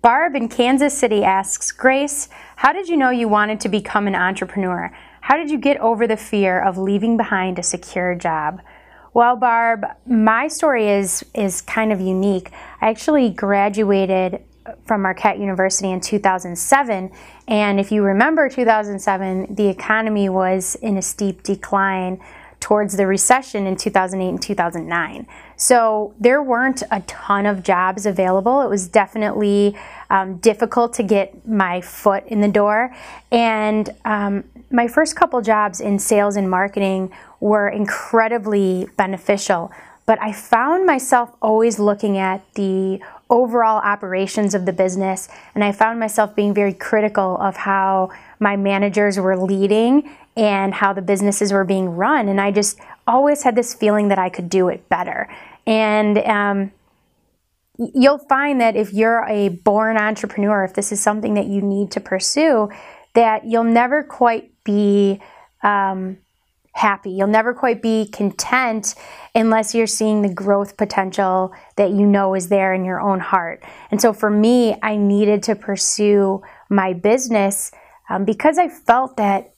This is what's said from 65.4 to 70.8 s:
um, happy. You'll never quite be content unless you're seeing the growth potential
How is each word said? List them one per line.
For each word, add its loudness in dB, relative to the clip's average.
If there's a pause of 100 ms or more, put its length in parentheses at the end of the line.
um, -2 (580)
happy. -2
You'll 0
never 0
quite -2
be 0
content -4 (400)
unless 2
you're 2
seeing 0
the -2
growth -2
potential -2 (220)